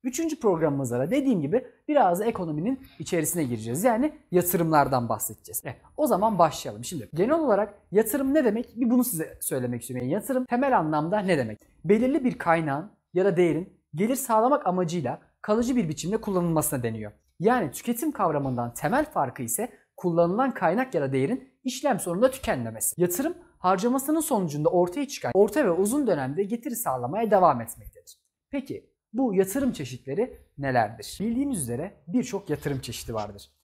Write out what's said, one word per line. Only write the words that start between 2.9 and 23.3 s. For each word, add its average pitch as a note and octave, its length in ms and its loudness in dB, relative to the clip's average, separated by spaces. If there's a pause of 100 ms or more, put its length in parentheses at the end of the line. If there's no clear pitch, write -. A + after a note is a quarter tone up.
içerisine E3 440 -2
gireceğiz. A#2+ 400 -4
Yani B3 300 2 (180)
yatırımlardan D#3 760 2
bahsedeceğiz. - 560 -8
E, C#3+ 100 -8 (220)
o D4+ 100 0
zaman G#3+ 320 2
başlayalım. B2+ 440 2
Şimdi C3 300 -10
genel A#3+ 260 2
olarak G#3+ 340 2 (180)
yatırım C4+ 420 2
ne D4 120 4
demek? A3+ 300 0
Bir A#3 140 0
bunu B3 140 4
size E3 380 -4
söylemek B2 400 -4
istiyorum. B2+ 260 -6
Yani C#3+ 60 0
yatırım B3+ 320 -2
temel B3 340 2
anlamda D#3 400 0
ne F#3 180 2
demek? A2 220 -4 (260)
Belirli B3+ 380 2
bir A3+ 140 0
kaynağın E3 540 0 (220)
ya F#3 120 2
da F#3 120 2
değerin E3+ 360 2 (220)
gelir A3 200 0
sağlamak A#3+ 520 2
amacıyla F3 520 -2 (220)
kalıcı A#3 340 0
bir G3 140 2
biçimde E3 280 -4
kullanılmasına E3+ 680 0
deniyor. A2 280 -6 (280)
Yani G#3+ 320 2
tüketim A#3+ 400 -4
kavramından C3+ 640 -2
temel G3+ 320 0
farkı C#3 380 -4
ise G#3 260 -4 (280)
kullanılan F3+ 560 2
kaynak G#3+ 400 0
ya D#3+ 80 0
da C3+ 120 -2
değerin D3 360 -2 (140)
işlem B3+ 360 -2
sonunda G3+ 320 0
tükenmemesi. B2 680 -4
Yatırım C4+ 320 0 (260)